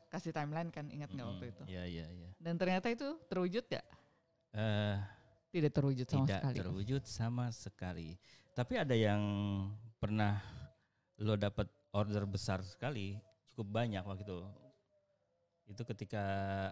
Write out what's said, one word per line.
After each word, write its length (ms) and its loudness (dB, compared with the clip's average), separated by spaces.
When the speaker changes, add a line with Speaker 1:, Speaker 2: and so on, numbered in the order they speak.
Speaker 1:
kasih 240 -4
timeline 380 0
kan, 180 -6
ingat 220 -8
nggak 120 -6
Speaker 2:
Hmm, 140 -4
Speaker 1:
waktu 140 -6
itu? 180 -12
Speaker 2:
iya, 180 -4
iya, 220 -4
iya. 300 -12
Speaker 1:
Dan 180 -2
ternyata 320 2
itu 300 -2
terwujud 400 0
nggak? 200 -4
Speaker 2:
Eh, 440 2
Speaker 1:
Tidak 220 4
terwujud 340 2
sama 160 2
Speaker 2:
tidak 200 4
Speaker 1:
sekali. 180 0
Speaker 2:
terwujud 460 0
sama 460 0
sekali. 580 -6
Tapi 260 -2
ada 160 2
yang 300 6
pernah 400 4
lo 180 4
dapet 340 2
order 340 2
besar 360 0
sekali, 560 -4
cukup 180 -8
banyak 260 0
waktu 200 -6
itu. 180 -6
Itu 180 -10
ketika 380 -4